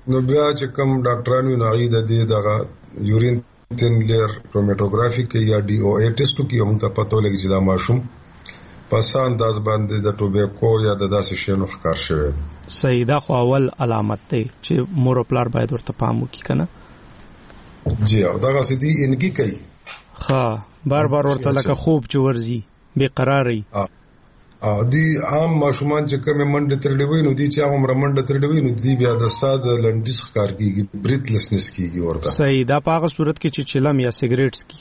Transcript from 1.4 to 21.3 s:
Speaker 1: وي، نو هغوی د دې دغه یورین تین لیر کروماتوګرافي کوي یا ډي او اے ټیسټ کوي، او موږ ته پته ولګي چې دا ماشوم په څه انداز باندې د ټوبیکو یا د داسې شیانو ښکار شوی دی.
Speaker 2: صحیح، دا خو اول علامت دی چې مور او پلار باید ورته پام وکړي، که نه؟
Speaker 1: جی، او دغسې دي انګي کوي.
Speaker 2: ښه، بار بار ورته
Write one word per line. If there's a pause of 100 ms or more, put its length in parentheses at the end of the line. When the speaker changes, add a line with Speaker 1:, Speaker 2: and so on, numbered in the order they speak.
Speaker 1:
وي،
نو
هغوی
د
دې
دغه (340)
یورین (380)
تین
لیر (280)
کروماتوګرافي (100)
کوي
یا
ډي
او
اے
ټیسټ
کوي،
او
موږ
ته
پته
ولګي
چې
دا
ماشوم (920)
په
څه
انداز
باندې
د (100)
ټوبیکو (140)
یا
د
داسې
شیانو
ښکار
شوی
دی. (260)
Speaker 2:
صحیح،
دا
خو
اول (100)
علامت (120)
دی
چې
مور
او
پلار
باید
ورته
پام
وکړي،
که
نه؟ (1400)
Speaker 1:
جی،
او
دغسې
دي (140)
انګي
کوي. (680)
Speaker 2:
ښه، (260)
بار
بار
ورته